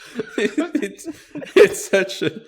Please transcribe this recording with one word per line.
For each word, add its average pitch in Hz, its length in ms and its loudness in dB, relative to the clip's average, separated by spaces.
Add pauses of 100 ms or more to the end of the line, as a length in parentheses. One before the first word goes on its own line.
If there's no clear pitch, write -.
<laughs> - 340 -12
It's, 294 680 -4 (480)
it's - 340 6
such 190 320 -2
a - 260 -4